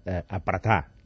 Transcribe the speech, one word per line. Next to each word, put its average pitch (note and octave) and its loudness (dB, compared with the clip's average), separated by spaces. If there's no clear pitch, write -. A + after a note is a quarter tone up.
eh, F2 -4
apretar F#2+ 0